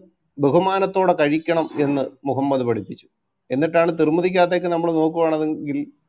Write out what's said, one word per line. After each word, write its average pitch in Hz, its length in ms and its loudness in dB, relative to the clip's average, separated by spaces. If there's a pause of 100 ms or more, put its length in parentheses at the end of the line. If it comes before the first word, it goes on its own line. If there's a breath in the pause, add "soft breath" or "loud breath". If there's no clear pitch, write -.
(380)
ബഹുമാനത്തോടെ 190 760 2
കഴിക്കണം 160 560 0 (100)
എന്ന് 143 240 0 (220)
മുഹമ്മദ് 135 380 0
പഠിപ്പിച്ചു. 110 440 -6 (420)
എന്നിട്ടാണ് 165 500 0
തിരുമതിക്കകത്തേക്ക് 175 680 2
നമ്മൾ 170 260 -2
നോക്കുവാണെങ്കിൽ 156 840 -2 (320)